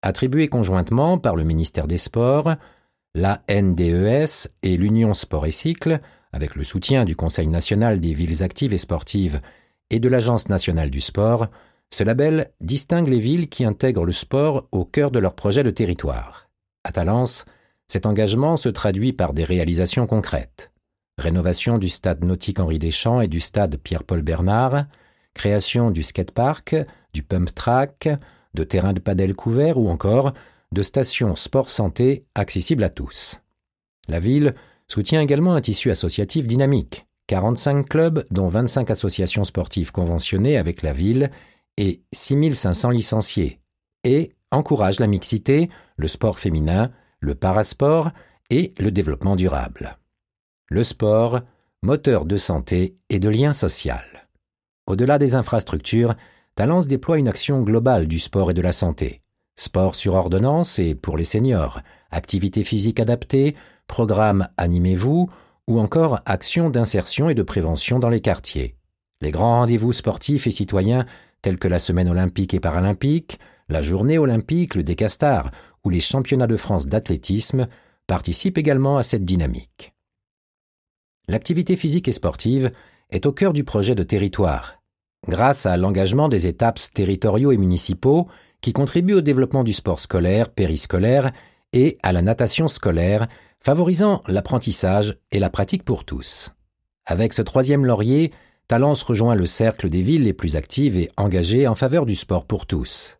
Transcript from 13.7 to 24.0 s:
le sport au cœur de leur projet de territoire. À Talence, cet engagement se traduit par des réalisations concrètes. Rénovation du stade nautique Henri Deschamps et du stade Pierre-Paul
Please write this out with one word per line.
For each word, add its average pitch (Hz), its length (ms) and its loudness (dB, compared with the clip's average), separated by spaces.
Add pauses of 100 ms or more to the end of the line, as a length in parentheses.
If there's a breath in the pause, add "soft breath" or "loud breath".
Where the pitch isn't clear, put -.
le 87 80 0
sport 139 600 -2
au 92 120 0
cœur 143 260 0
de 123 80 0
leur 92 160 0
projet 110 280 0
de 123 80 2
territoire. 80 800 -4 (340)
À - 80 -8
Talence, 107 540 -2 (420 soft breath)
cet 92 160 -4
engagement 110 540 2
se - 100 -2
traduit 104 460 0
par 82 180 -2
des 80 120 0
réalisations 87 640 0
concrètes. - 640 -4 (460)
Rénovation 87 600 0
du 95 100 0
stade 85 340 -2
nautique 90 380 -2
Henri 80 180 0
Deschamps 113 440 0
et 101 60 0
du 80 120 -2
stade 80 380 -2
Pierre-Paul 85 420 -4